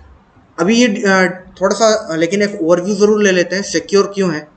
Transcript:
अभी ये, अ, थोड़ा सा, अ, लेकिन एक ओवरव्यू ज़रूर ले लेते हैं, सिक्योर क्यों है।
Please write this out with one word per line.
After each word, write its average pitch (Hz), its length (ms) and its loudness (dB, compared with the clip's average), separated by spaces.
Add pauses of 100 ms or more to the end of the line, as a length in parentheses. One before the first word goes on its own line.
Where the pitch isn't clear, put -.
(580)
अभी 196 180 0
ये, 247 100 4
अ, 190 580 0 (160)
थोड़ा 196 160 0
सा, 220 160 4 (120)
अ, 160 120 -6
लेकिन 170 260 0
एक 202 200 -4
ओवरव्यू 175 320 0
ज़रूर 208 280 2
ले 190 100 4
लेते 175 240 0
हैं, 196 60 -4
सिक्योर 196 520 -2
क्यों 190 200 -2
है। 151 120 -8 (100)